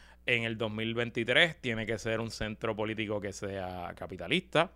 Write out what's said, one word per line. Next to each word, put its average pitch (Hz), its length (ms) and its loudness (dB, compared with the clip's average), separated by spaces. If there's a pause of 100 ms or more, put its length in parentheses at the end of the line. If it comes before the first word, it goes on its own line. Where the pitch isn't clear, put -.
(260)
en 117 180 4
el 113 120 -2
dos 110 140 -2
mil 110 240 -2
veintitrés 120 680 4
tiene 110 260 -2
que 110 120 0
ser 113 220 0
un 113 100 -2
centro 110 460 -2
político 107 440 -2
que 98 120 -4
sea 92 640 -6
capitalista, 98 800 0